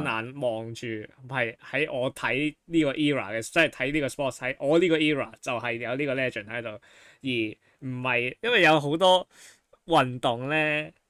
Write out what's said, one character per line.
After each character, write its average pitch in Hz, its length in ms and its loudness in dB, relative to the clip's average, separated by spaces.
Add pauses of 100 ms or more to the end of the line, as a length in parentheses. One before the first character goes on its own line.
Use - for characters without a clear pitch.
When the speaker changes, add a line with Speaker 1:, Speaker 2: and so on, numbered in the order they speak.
Speaker 1:
眼 127 360 -6
望 117 340 -4
住， 120 140 -10 (400)
Speaker 2:
啊。 131 100 -6
Speaker 1:
係 113 200 -2
喺 147 340 -4
我 131 220 -2
睇 135 420 -2 (100)
呢 165 180 2
個 135 100 0
era 135 400 0
嘅， 113 80 -4
即 - 180 -2
係 156 100 4
睇 131 220 -4
呢 151 100 0
個 139 60 -2
sports， 131 300 -4
喺 131 220 -6
我 147 200 4
呢 185 80 4
個 160 100 4
era 147 440 0
就 139 120 -6
係 120 200 -4
有 117 220 -4
呢 143 100 -2
個 135 100 -2
legend 123 300 -4
喺 113 160 -8
度， 117 80 -8
而 - 1160 -8
唔 127 140 -6
係， 123 400 -2
因 240 100 -2
為 220 100 6
有 156 180 8
好 147 180 -2
多 185 300 6 (580)
運 131 340 2
動 123 300 -2
咧， 151 440 0 (160)